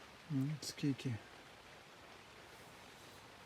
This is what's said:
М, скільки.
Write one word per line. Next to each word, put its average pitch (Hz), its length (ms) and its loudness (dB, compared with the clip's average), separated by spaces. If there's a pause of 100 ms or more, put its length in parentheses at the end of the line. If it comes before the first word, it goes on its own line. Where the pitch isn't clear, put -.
(320)
М, 139 200 8 (100)
скільки. 135 520 6 (2250)